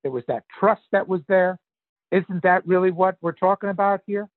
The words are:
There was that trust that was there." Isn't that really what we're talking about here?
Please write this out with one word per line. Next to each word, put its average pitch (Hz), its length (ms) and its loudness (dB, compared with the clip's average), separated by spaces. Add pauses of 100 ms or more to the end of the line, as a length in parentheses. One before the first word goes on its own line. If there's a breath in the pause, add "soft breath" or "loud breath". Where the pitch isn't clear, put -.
There 135 80 -6
was 123 160 -8
that 120 180 -6 (120)
trust 208 340 0
that 196 160 0
was 185 200 -4
there." 185 320 2 (520)
Isn't 180 320 -2
that 180 220 2
really 185 260 2
what 185 300 0
we're 165 120 -4
talking 196 360 -2
about 196 360 -2
here? 202 320 -6